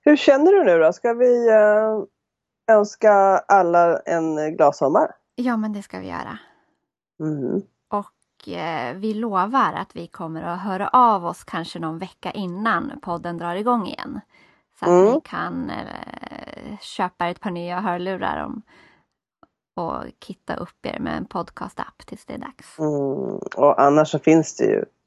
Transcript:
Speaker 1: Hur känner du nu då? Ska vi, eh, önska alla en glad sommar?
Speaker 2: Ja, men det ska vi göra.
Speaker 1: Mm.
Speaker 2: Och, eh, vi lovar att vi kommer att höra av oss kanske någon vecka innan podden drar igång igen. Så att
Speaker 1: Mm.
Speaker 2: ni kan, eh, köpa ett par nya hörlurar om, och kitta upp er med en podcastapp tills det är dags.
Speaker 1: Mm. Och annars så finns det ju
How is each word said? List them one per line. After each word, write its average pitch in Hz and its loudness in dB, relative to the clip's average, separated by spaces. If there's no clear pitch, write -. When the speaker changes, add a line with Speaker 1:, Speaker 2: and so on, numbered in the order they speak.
Speaker 1:
Hur 302 6
känner 294 4
du 392 6
nu 175 4
då? 160 4
Ska 233 -4
vi, 240 2
eh, 214 4
önska 208 4
alla 170 4
en 160 -4
glad 143 4
sommar? 165 2
Speaker 2:
Ja, 247 -4
men 214 -6
det 202 -12
ska - -14
vi 185 -12
göra. 202 -10
Speaker 1:
Mm. 156 -4
Speaker 2:
Och, - -12
eh, 165 -8
vi 214 -6
lovar 214 -2
att - -10
vi 170 -14
kommer 165 -12
att 175 -8
höra 196 -6
av 220 2
oss 170 -10
kanske 170 -10
någon 165 -8
vecka 185 -14
innan 196 -4
podden 175 -8
drar 170 -6
igång 214 -2
igen. - -12
Så - -6
att 175 2
Speaker 1:
Mm. 180 6
Speaker 2:
ni 311 0
kan, - -8
eh, - -14
köpa - -8
ett 175 -8
par 208 -8
nya 175 -8
hörlurar 180 -6
om, - -12
och 107 -6
kitta - -12
upp - -14
er - -8
med 78 -6
en - -8
podcastapp - -12
tills - -18
det - -12
är - -12
dags. - -20
Speaker 1:
Mm. 143 -4
Och 143 6
annars 147 6
så 156 -2
finns 156 4
det - -2
ju - 2